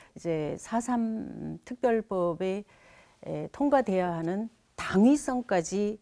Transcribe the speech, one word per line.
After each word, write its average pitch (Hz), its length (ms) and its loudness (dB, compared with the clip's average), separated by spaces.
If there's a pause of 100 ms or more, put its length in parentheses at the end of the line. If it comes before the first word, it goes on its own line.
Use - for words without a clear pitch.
(160)
이제 156 420 -2
사삼 226 1040 -4
특별법에, 196 1000 0 (640)
에, 156 260 -6
통과돼야 240 600 2
하는 175 380 -4 (260)
당위성까지 214 1300 2